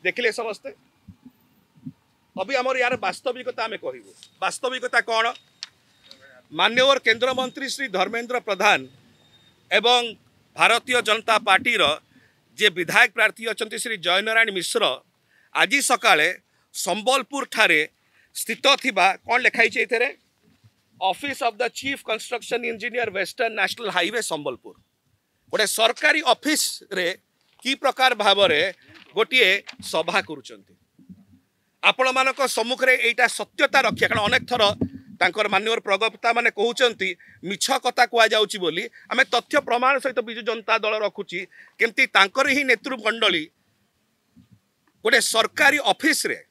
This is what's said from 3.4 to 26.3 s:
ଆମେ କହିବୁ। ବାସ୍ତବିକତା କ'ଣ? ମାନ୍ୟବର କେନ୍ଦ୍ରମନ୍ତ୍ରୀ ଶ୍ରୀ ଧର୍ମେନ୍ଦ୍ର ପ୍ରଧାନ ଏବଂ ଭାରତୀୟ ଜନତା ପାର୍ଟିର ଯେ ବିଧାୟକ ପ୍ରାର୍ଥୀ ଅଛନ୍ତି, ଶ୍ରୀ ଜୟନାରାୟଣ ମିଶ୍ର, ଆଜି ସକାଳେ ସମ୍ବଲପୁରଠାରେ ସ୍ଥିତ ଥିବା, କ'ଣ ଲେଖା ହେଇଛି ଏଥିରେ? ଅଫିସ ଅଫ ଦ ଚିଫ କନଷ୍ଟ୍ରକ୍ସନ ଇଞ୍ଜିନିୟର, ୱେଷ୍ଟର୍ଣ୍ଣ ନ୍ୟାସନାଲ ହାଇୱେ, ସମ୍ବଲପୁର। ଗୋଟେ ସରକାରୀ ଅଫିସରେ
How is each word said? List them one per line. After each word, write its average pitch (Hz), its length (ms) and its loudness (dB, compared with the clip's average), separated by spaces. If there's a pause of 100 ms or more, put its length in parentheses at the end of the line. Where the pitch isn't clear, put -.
ଆମେ 220 160 -8
କହିବୁ। 123 300 -10 (260)
ବାସ୍ତବିକତା 247 640 -4
କ'ଣ? 226 260 0 (1300)
ମାନ୍ୟବର 240 540 4
କେନ୍ଦ୍ରମନ୍ତ୍ରୀ 254 680 -2
ଶ୍ରୀ 277 140 -6
ଧର୍ମେନ୍ଦ୍ର 220 560 -4
ପ୍ରଧାନ 196 340 2 (920)
ଏବଂ 226 300 4 (560)
ଭାରତୀୟ 233 520 2
ଜନତା 220 280 2 (120)
ପାର୍ଟିର 202 340 2 (760)
ଯେ 208 100 2
ବିଧାୟକ 185 480 2
ପ୍ରାର୍ଥୀ 220 320 -2
ଅଛନ୍ତି, 220 300 -8
ଶ୍ରୀ 226 180 -6
ଜୟନାରାୟଣ 208 560 0
ମିଶ୍ର, 190 300 -2 (720)
ଆଜି 190 280 2
ସକାଳେ 190 460 2 (460)
ସମ୍ବଲପୁରଠାରେ 220 1080 0 (560)
ସ୍ଥିତ - 280 -8 (120)
ଥିବା, 196 300 0 (180)
କ'ଣ 240 160 0
ଲେଖା 233 220 0
ହେଇଛି 226 180 0
ଏଥିରେ? 226 280 -2 (920)
ଅଫିସ 190 380 -4 (100)
ଅଫ 220 80 -4
ଦ 226 160 -2
ଚିଫ 269 320 -8
କନଷ୍ଟ୍ରକ୍ସନ 233 560 -6 (120)
ଇଞ୍ଜିନିୟର, 226 360 -6
ୱେଷ୍ଟର୍ଣ୍ଣ 202 480 -4
ନ୍ୟାସନାଲ 202 400 -4
ହାଇୱେ, 208 260 0
ସମ୍ବଲପୁର। 143 540 -8 (760)
ଗୋଟେ 202 140 0 (120)
ସରକାରୀ 294 500 2
ଅଫିସରେ 220 800 -2 (540)